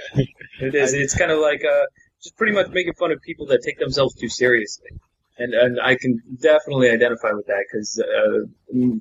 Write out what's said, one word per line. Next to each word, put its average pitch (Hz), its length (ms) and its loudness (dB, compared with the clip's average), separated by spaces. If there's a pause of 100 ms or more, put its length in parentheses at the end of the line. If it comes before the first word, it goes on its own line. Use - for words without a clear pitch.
(600)
It 135 140 -6
is. 135 180 2
It's 139 220 -2
kinda 165 220 0
like, 147 280 0
uh, 143 220 2 (360)
just - 140 -20
pretty 214 160 0
much 196 180 0
making 170 240 -4
fun 170 180 -2
of - 100 -6
people 151 240 -12
that - 180 2
take 151 140 -8
themselves 135 360 -2
too - 140 -8
seriously. 120 600 0 (480)
And, 120 160 -6
and 120 260 2
I 127 160 2
can 123 240 -2 (200)
definitely 147 500 4
identify 117 420 2
with 104 140 -6
that 101 260 -2
'cause, 107 300 -6
uh, 107 440 0 (280)
m-, 123 260 0